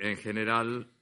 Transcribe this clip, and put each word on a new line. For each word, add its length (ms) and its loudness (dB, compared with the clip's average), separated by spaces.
en 120 0
general, 720 0